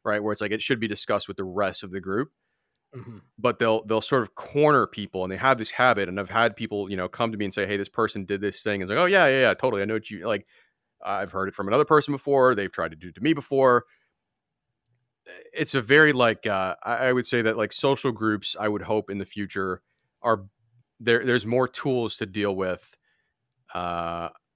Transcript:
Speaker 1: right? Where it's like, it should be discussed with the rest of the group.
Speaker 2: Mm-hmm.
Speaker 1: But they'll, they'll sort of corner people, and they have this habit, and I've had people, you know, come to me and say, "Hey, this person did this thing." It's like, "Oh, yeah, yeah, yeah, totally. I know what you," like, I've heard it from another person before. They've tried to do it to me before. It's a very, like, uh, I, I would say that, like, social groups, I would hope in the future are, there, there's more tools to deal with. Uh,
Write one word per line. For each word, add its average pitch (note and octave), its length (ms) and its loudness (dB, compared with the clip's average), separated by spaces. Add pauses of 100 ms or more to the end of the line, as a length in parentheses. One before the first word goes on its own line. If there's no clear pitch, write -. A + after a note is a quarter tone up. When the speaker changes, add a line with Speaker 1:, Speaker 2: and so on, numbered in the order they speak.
Speaker 1:
right? G#2 180 -2
Where G#2+ 80 -2
it's G#2 80 -4
like, G#2+ 140 -4
it A2 80 -4
should B2 180 0
be A2 80 -2
discussed G2+ 400 -2
with G2 80 -8
the G2+ 80 -6
rest F#2 400 -2
of F#2 80 -12
the F#2+ 80 -6
group. G2 320 -4 (640)
Speaker 2:
Mm-hmm. A2+ 240 -16 (180)
Speaker 1:
But A#2 220 -2
they'll, A2+ 260 2
they'll A2 160 0
sort C3 220 0
of G2+ 120 -10
corner D3 520 2
people, F#2+ 360 -8
and F#2 80 -6
they F#2+ 60 -6
have C3 220 2
this A2+ 120 -6
habit, G#2 380 4
and F#2+ 100 -6
I've F#2+ 100 -6
had A2+ 260 2
people, G#2 340 -6
you G2+ 80 -6
know, F2+ 100 -4
come A2+ 240 -4
to G#2+ 60 -10
me G#2 80 -2
and F#2+ 80 -6
say, G2 140 -2
"Hey, G2+ 100 -2
this G2+ 100 -4
person G#2 380 -4
did G2 160 -4
this G2+ 220 -6
thing." G2+ 180 -2
It's F#2 80 -8
like, A2 80 -2
"Oh, F3 80 2
yeah, F3+ 220 4
yeah, C3+ 140 4
yeah, A2 120 6
totally. G#2+ 300 0
I - 20 0
know A2 80 -4
what A2 160 -6
you," F#2 160 -12
like, G#2+ 220 -4 (560)
I've G2 280 -6
heard F#2+ 160 -4
it G2 80 -8
from G2 120 -6
another C3 180 2
person D3 280 2
before. C3 420 4
They've G2 160 -4
tried E2 200 -4
to D#2 60 -20
do F2+ 120 -16
it E2+ 60 -20
to - 60 -12
me D3+ 120 2
before. C3 520 4 (1700)
It's D#3 220 -4
a C3 60 2
very, D3 300 8
like, A#2+ 360 2
uh, F#2+ 360 0
I, A#2+ 260 0
I B2+ 40 4
would B2 140 0
say A#2+ 160 2
that, A2 120 2
like, G#2+ 160 -2
social C#3 400 0
groups, G#2+ 480 -2
I G#2+ 80 -2
would G#2 140 -2
hope G#2+ 300 -2
in G2 80 -4
the F#2+ 60 -6
future F#2+ 580 -6 (380)
are, G#2 260 0 (520)
there, A#2 260 2
there's A#2+ 200 2
more B2 220 2
tools B2 500 -2
to G#2+ 80 -4
deal G2+ 300 -2
with. F#2 420 -6 (760)
Uh, E2+ 560 -6 (260)